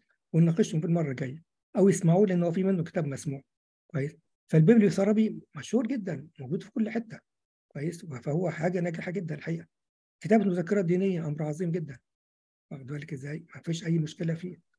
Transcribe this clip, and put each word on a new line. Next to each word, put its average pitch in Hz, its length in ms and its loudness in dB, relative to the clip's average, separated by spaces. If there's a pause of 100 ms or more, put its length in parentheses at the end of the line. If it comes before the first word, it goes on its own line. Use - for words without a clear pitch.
(320)
ونناقشهم 165 480 4
في 180 60 -2
المرة 165 240 0
الجاية، 131 320 -8 (340)
أو 196 120 6
يسمعوه 180 380 6
لأن 180 160 2
هو 170 100 0
في 185 120 0
منه 190 200 0
كتاب 160 220 -4
مسموع. 135 360 -6 (440)
كويس؟ 143 300 -6 (320)
فالبيبليوثيرابي 196 920 4 (160)
مشهور 220 300 -2
جدا، 185 420 -6 (120)
موجود 135 220 -6
في - 80 -20
كل 214 200 -4
حتة. - 300 -8 (480)
كويس؟ 156 360 -8
فهو 156 460 -4
حاجة 175 300 -2
ناجحة 170 300 -6
جدا 165 240 -6
الحقيقة. 165 320 -8 (540)
كتابة 202 240 4
مذكرات 185 400 0
دينية 180 420 0
أمر 151 160 -4
عظيم 156 280 -4
جدا. 151 280 -6 (720)
واخد 135 160 -14
بالك 147 260 -12
إزاي؟ 143 320 -10 (100)
ما 139 80 -20
فيش 165 240 -6
أي 165 120 2
مشكلة 165 360 -4
فيه. 180 260 -10 (180)